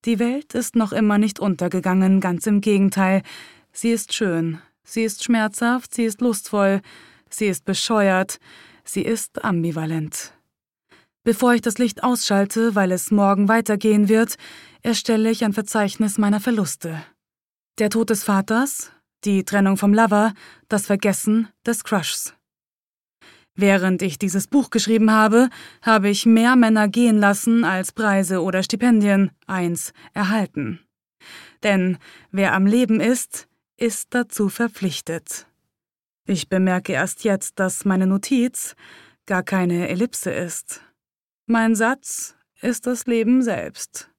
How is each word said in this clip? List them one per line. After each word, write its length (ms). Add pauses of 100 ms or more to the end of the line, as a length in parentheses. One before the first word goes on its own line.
Die 120
Welt 360
ist 240
noch 160
immer 240
nicht 220
untergegangen, 800
ganz 260
im 140
Gegenteil. 600 (520)
Sie 180
ist 220
schön, 460 (240)
sie 200
ist 220
schmerzhaft, 680
sie 120
ist 160
lustvoll, 600 (480)
sie 180
ist 180
bescheuert, 720 (460)
sie 160
ist 420
ambivalent. 880 (920)
Bevor 300
ich 80
das 180
Licht 240
ausschalte, 720
weil 180
es 180
morgen 380
weitergehen 580
wird, 280 (480)
erstelle 480
ich 120
ein 100
Verzeichnis 640
meiner 220
Verluste. 640 (720)
Der 120
Tod 200
des 140
Vaters, 680 (340)
die 180
Trennung 320
vom 180
Lover, 400 (360)
das 160
Vergessen 640 (160)
des 180
Crushs. 500 (1200)
Während 440
ich 180
dieses 280
Buch 220
geschrieben 420
habe, 380 (320)
habe 280
ich 160
mehr 320
Männer 320
gehen 280
lassen, 460
als 300
Preise 500
oder 200
Stipendien, 680 (160)
eins, 460 (200)
erhalten. 680 (840)
Denn 340 (340)
wer 220
am 120
Leben 340
ist, 480 (300)
ist 320
dazu 400
verpflichtet. 1000 (800)
Ich 240
bemerke 420
erst 320
jetzt, 340
dass 280
meine 220
Notiz 680 (500)
gar 160
keine 460
Ellipse 440
ist. 500 (640)
Mein 300
Satz 600 (260)
ist 260
das 180
Leben 360
selbst. 760